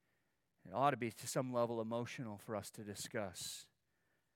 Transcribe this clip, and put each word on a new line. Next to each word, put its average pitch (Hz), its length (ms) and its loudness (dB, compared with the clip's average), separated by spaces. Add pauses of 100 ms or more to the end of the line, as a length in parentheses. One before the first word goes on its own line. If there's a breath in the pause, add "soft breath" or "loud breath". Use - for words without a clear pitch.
(680)
It 87 60 -10
ought 131 160 8
to 131 80 4
be 113 140 0
to - 160 -8
some 127 260 0
level 117 260 4
emotional 117 640 -2
for 113 120 -4
us 101 160 -2
to 117 100 -12
discuss. - 880 -4 (680)